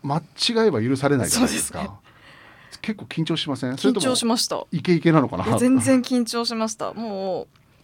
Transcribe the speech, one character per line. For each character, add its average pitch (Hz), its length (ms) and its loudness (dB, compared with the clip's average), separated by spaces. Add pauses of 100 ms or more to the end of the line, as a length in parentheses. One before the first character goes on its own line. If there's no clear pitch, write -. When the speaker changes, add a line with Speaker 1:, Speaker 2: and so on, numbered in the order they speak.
Speaker 1:
ふ-、 147 60 -8
間 143 100 0
違 226 500 0
え 202 40 6
ば 120 100 2
許 127 160 2
さ 135 100 0
れ 143 80 4
な 113 100 2
い 82 40 -2
じ - 80 0
ゃ 233 40 2
な 247 60 4
い - 20 0
で 208 80 -2
す - 140 -4
か。 87 80 -8
Speaker 2:
そ 76 60 -4
う - 20 -10
で - 40 -12
す - 20 -18
ね。 - 880 -20
Speaker 1:
結 214 180 -6
構 - 60 -12
緊 165 180 -4
張 160 140 0
し - 120 -4
ま 135 60 -2
せ 127 140 -4
ん？ 131 80 -6
そ 196 100 0
れ 262 60 4
と 208 60 0
も 165 60 -2
Speaker 2:
緊 131 60 2
張 - 40 0
し - 100 -2
ま 226 120 2
し - 100 -2
た。 - 240 -6
Speaker 1:
イ 160 100 -4
ケ 180 120 2
イ 165 80 2
ケ 170 100 4
な 156 100 6
の 123 60 2
か - 100 -6
な？ 90 80 -2
Speaker 2:
い - 40 -2
や、 - 80 4
全 254 220 4
然 254 220 4
緊 247 240 0
張 233 200 -4
し 233 100 -4
ま 220 140 -2
し - 60 -8
た。 - 180 -6
も 196 400 -6
う、 165 40 -2
や 104 60 -6
っ - 40 -14 (360)